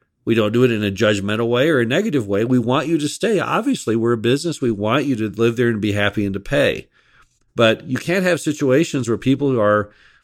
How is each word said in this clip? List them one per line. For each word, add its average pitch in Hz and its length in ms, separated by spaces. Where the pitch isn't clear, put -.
We 117 120
don't 107 160
do 120 100
it 127 80
in 107 140
a 101 80
judgmental 107 560
way 123 220
or 139 100
a 117 60
negative 147 420
way. 101 160
We 127 160
want 127 260
you 165 120
to 147 100
stay. 208 320
Obviously, 165 560
we're 117 160
a 120 60
business. 143 420
We 123 100
want 110 360
you 135 100
to 107 120
live 113 280
there 120 140
and 110 100
be 104 120
happy 104 320
and 98 100
to 98 60
pay. 139 460
But 110 320
you 127 80
can't 175 260
have 175 180
situations 143 680
where 113 100
people 135 320
who 127 80
are 104 320